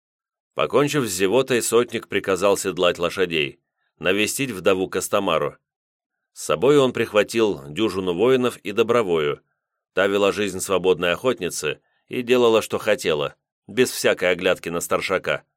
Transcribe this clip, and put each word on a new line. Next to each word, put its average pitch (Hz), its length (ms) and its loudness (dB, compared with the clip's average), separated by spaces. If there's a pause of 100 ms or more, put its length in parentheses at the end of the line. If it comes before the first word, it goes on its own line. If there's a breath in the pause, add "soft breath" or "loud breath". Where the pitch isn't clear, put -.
(540)
Покончив 127 520 0
с 101 60 -6
зевотой, 110 500 0
сотник 117 460 0
приказал 95 480 2
седлать 87 420 0
лошадей, 82 640 -2 (380)
навестить 101 520 -2
вдову 95 380 0
Костомару. 87 680 -2 (760)
С - 120 -14
собой 117 340 2
он 127 140 2
прихватил 104 760 0
дюжину 92 460 -2
воинов 123 440 2
и 104 140 -10
добровою. 98 720 0 (500)
Та 95 140 0
вела 101 260 2
жизнь 95 280 -6
свободной 90 520 0
охотницы 85 680 -4 (280)
и 123 140 -8
делала, 117 400 4
что 104 160 -6
хотела, 80 580 -2 (320)
без 113 220 2
всякой 92 420 0
оглядки 90 360 0
на 85 120 -4
старшака, 85 640 -4 (120)